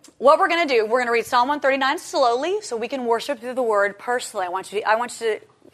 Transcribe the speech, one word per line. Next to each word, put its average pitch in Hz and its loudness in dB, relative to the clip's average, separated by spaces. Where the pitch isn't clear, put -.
what 294 6
we're 381 4
gonna 339 0
do, 233 2
we're 247 2
gonna 240 -2
read 226 0
Psalm 254 2
one 294 -2
thirty-nine 269 0
slowly 294 0
so - -8
we 226 -6
can 262 -6
worship 233 -2
through 240 -10
the 254 -2
word 202 0
personally. 233 -4
I - -8
want 185 -8
you 202 -2
to, 190 -2
I 214 4
want 233 -6
you 226 -4
to - -20